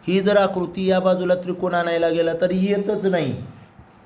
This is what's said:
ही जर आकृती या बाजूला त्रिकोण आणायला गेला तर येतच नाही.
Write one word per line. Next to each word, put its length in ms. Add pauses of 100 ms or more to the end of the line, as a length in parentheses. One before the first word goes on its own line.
ही 140
जर 160
आकृती 520
या 100
बाजूला 360
त्रिकोण 380
आणायला 360
गेला 240
तर 180
येतच 540
नाही. 380 (640)